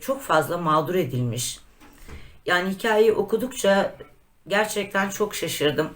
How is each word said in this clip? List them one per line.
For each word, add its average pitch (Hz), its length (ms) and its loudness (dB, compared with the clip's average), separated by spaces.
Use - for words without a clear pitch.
çok 277 220 -4
fazla 156 360 2
mağdur 156 360 2
edilmiş. 123 640 -2
Yani 180 240 2
hikayeyi 214 420 4
okudukça 196 800 0
gerçekten 202 600 0
çok 208 240 -2
şaşırdım. 151 600 -2